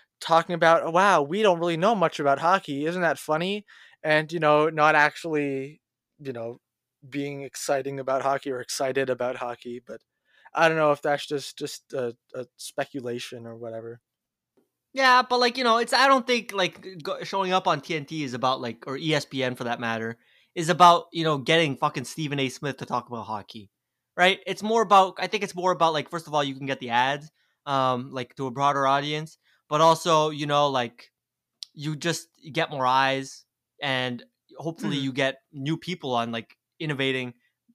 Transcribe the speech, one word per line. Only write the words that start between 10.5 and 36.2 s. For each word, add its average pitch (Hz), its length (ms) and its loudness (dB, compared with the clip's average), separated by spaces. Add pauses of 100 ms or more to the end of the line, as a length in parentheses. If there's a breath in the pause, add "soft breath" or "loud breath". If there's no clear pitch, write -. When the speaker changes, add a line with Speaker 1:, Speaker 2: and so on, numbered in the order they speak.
Speaker 1:
I 165 120 4
don't 160 100 0
know 151 140 4
if 143 100 -2
that's 143 260 -2
just, 143 300 -8
just - 360 -12
a, 123 220 -6 (180)
a 127 120 -10 (120)
speculation 123 880 -10
or 117 100 -14
whatever. 117 460 -14 (920)
Speaker 2:
Yeah, 262 280 4
but, 254 180 0
like, 247 180 2
you 262 60 -2
know, 226 140 4
it's, 240 160 -2
I 254 140 6
don't 269 180 4
think, 240 280 -2
like, 180 280 -2
g-, 190 140 -16
go-, 175 280 -8
showing 190 280 -2
up 185 160 2
on 156 140 2
T 165 140 -6
N 147 100 -6
T 156 180 -6
is 127 100 -6
about, 131 280 0
like, 117 260 -10
or 139 100 -8
E 156 160 -2
S 143 120 0
P 131 180 -6
N 127 120 -2
for 127 100 -8
that 120 140 -4
matter, 113 380 -4 (380 soft breath)
is 170 140 -2
about, 175 420 8
you 165 120 -4
know, 156 140 2
getting 151 380 2
fucking 147 300 -4
Stephen 143 340 -6
A 135 100 0
Smith 131 280 -8
to 131 100 -12
talk 120 220 -6
about 113 160 -10
hockey, 107 440 -12 (480)
right? 185 300 4
It's 185 160 -8
more 220 180 2
about, 190 380 6
I 185 80 -4
think 202 160 -4
it's 196 120 -6
more 180 160 0
about, 165 220 2
like, 147 160 -4
first 165 160 -8
of 147 80 -16
all, 147 100 2
you 139 120 -6
can 135 100 -12
get 135 140 -4
the 120 120 -10
ads, 139 400 0 (360)
um, 131 440 0
like, 127 260 -10
to 135 100 -6
a 127 40 -8
broader 139 360 2
audience, 147 500 -2 (320)
but 151 120 2
also, 160 500 4
you 147 160 -6
know, 147 220 4
like, 123 420 -6 (600)
you 156 220 -8
just 160 340 -6 (220)
get 160 200 -4
more 131 160 -2
eyes, 135 580 0 (340)
and 127 440 -4 (340)
hopefully 151 380 -6
Speaker 1:
Mm-hmm. 135 100 -4
Speaker 2:
you 135 80 -4
get 135 280 -2 (100)
new 147 260 -6
people 156 380 -6
on, 117 160 -2